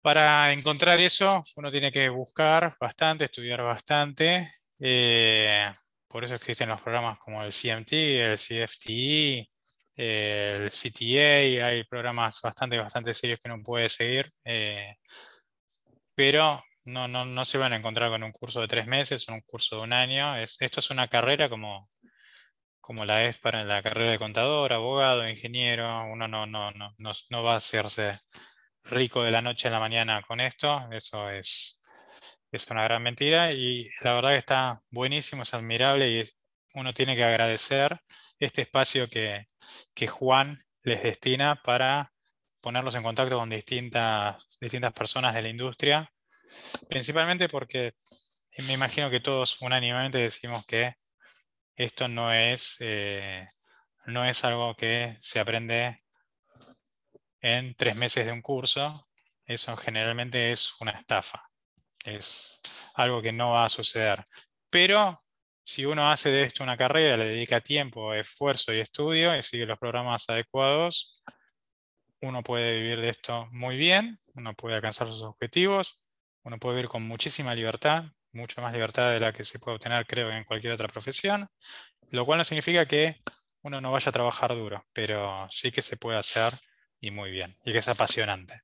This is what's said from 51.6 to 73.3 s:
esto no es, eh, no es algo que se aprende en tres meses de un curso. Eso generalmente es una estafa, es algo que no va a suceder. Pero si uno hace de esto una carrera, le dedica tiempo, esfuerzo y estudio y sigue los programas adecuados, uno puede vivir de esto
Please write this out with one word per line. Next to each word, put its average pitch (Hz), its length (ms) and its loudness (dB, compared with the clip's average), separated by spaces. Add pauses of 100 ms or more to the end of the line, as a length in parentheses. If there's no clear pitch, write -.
esto 123 320 -4
no 117 240 0
es, 117 480 2
eh, 101 640 -6 (600)
no 123 180 -2
es 123 200 2
algo 120 300 0
que 117 460 -2
se - 180 -2
aprende 117 640 -2 (1400)
en 123 340 0
tres 113 220 0
meses 120 300 0
de 117 60 -4
un 117 100 -8
curso. 143 680 -2 (380)
Eso 117 320 0
generalmente 117 760 -2
es - 280 -2
una 110 100 -4
estafa, - 520 -4 (600)
es - 560 -4 (340)
algo 123 280 0
que 113 100 -2
no 120 200 -2
va 117 120 4
a 110 60 2
suceder. 107 560 0 (420)
Pero 185 560 4 (400)
si 135 220 -4
uno 147 240 2
hace 147 200 2
de 139 120 4
esto 131 200 -2
una 127 140 -2
carrera, 139 400 6
le 113 120 2
dedica 117 340 0
tiempo, 120 500 -2
esfuerzo 120 640 -2
y 110 60 2
estudio 160 540 2
y 139 80 -2
sigue 120 220 -4
los 110 140 -6
programas 120 500 -4
adecuados, 135 920 0 (960)
uno 127 220 -8
puede 117 360 0
vivir 117 220 -2
de 113 80 0
esto 117 440 -6